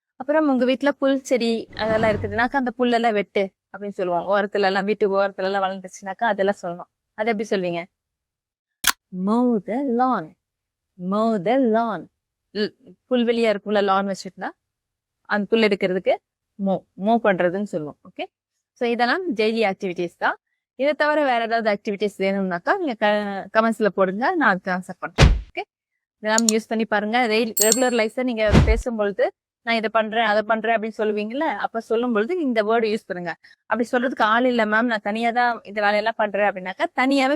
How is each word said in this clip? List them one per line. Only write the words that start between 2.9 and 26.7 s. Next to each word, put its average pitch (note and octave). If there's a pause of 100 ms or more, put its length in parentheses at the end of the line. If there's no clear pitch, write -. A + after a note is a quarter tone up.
வெட்டு G3+ (200)
அப்படின்னு G3+
சொல்லுவோம். F3+
ஓரத்துல G3+
எல்லாம், F#3+
வீட்டு G#3
ஓரத்துல G3
எல்லாம் G3
வளர்ந்துச்சுனாக்கா, F#3+
அதெல்லாம் G3+
சொல்லணும். F3 (240)
அது A3
எப்படி G#3+
சொல்வீங்க? F3 (1400)
Mow A#3
the G#3 (200)
lawn. B3 (840)
Mow G#3+
the A3
lawn. A3+ (480)
ல்-, F#3+ (160)
புல்வெளியா A#3
இருக்கும்ல, G3+
லான் G3
வச்சுட்டுனா, F#3+ (720)
அந்த G#3
புல் A3+
எடுக்கிறதுக்கு G3 (500)
mow, F#3+ (180)
mow A3
பண்றதுன்னு F#3
சொல்லுவோம். D#3 (100)
ஓகே? E4+ (480)
So, A#3+
இதெல்லாம் B3
டெய்லி A3
ஆக்டிவிட்டீஸ் F3
தான். C4+ (380)
இதை C#4+
தவிர D4+
வேற A#3+
ஏதாவது A3+
ஆக்டிவிட்டீஸ் G#3
வேணும்னாக்கா, F#3+
நீங்க D#4+
க-, G#3
கமெண்ட்ஸ்ல A3
போடுங்க, G3
நான் C#4
அதுக்கு F#3
ஆன்சர் F#3
பண்றேன். -
ஓகே? - (560)
இதெல்லாம் A3
யூஸ் A3
பண்ணி A3